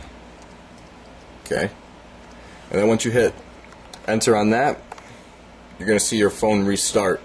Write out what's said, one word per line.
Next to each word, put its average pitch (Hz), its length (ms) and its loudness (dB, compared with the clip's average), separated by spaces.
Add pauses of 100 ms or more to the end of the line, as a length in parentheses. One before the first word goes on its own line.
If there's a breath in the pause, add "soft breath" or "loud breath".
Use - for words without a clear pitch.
(1400 loud breath)
Okay, 90 240 -4 (1040 loud breath)
and 95 100 -2
then 107 80 2
once 113 160 0
you 120 60 -2
hit 113 240 2 (760)
enter 110 260 2
on 104 140 2
that, 127 320 0 (1000 loud breath)
you're 92 80 -8
gonna 107 140 2
see - 160 -2
your 104 140 2
phone 107 340 0
restart. 98 600 0